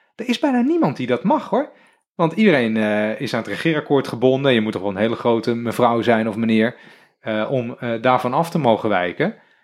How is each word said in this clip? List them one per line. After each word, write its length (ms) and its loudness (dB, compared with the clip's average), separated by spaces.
Er 120 -10
is 120 -2
bijna 220 2
niemand 360 0
die 100 -4
dat 160 -2
mag, 260 0
hoor. 220 -2
Want 180 0
iedereen, 440 4
eh, 440 -2
is 120 -6
aan 60 -2
het 100 -8
regeerakkoord 580 0
gebonden. 460 2
Je 80 4
moet 100 -2
toch 100 -6
wel 100 -4
een 60 -6
hele 180 0
grote 400 0
mevrouw 460 0
zijn 280 2
of 60 -6
meneer, 400 2
eh, 320 -4
om, 280 -4
eh, 220 -6
daarvan 320 0
af 160 -2
te 80 -4
mogen 320 2
wijken. 460 -2